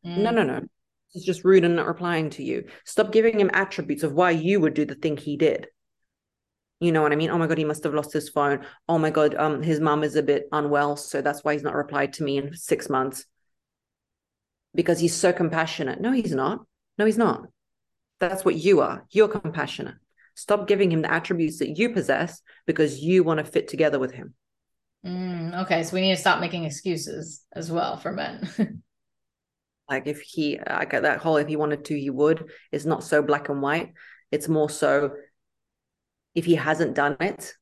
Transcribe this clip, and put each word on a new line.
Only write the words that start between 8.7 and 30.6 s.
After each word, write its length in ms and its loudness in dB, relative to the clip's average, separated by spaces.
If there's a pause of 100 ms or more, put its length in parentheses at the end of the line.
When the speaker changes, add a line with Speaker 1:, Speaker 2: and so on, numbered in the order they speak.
Speaker 2:
Oh 100 2
my 120 2
God, 260 2
um, 260 0
his 200 0
mum 240 2
is 100 -4
a 80 2
bit 300 0
unwell, 420 0
so 260 -6
that's 220 -2
why 80 0
he's 120 -2
not 120 -4
replied 380 -2
to 100 -8
me 140 -2
in 160 -6
six 360 -4
months. 360 -2 (1500)
Because 260 2
he's 160 2
so 180 2
compassionate." 680 -2
No, 140 0
he's 200 0
not. 320 -2 (320)
No, 60 2
he's 140 4
not. 300 2 (720)
That's 260 -2
what 100 2
you 260 6
are. 300 -2
You're 160 6
compassionate. 680 -6 (400)
Stop 320 0
giving 240 4
him 100 2
the 100 -2
attributes 480 -2
that 180 -4
you 140 2
possess 500 -2 (240)
because 340 0
you 240 4
want 160 2
to 60 -4
fit 220 -2
together 320 0
with 120 -4
him. 220 -18 (720)
Speaker 1:
Mm, 580 -6
okay, 200 0
so 100 -6
we 80 0
need 140 2
to 60 -8
stop 180 4
making 260 -6
excuses 880 -8
as 180 -10
well 260 -2
for 140 -8
men. 460 -8
<laughs> 260 -2 (1040)
Speaker 2:
Like, 200 -4
if 120 -6
he, 400 -4
I 260 -6